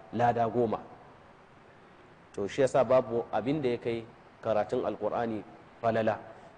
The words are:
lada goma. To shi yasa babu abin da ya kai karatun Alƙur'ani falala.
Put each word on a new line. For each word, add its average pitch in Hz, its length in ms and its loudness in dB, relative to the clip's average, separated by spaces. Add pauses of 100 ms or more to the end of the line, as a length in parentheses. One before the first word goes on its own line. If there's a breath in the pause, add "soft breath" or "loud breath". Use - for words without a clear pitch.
(140)
lada 117 340 2
goma. 110 300 2 (1500)
To 101 140 -4
shi 113 160 0
yasa 131 240 4
babu 117 460 2
abin 127 280 -2
da 127 100 0
ya 120 80 -2
kai 117 260 -6 (360)
karatun 107 460 0
Alƙur'ani 107 560 -2 (400)
falala. 113 360 2 (400 loud breath)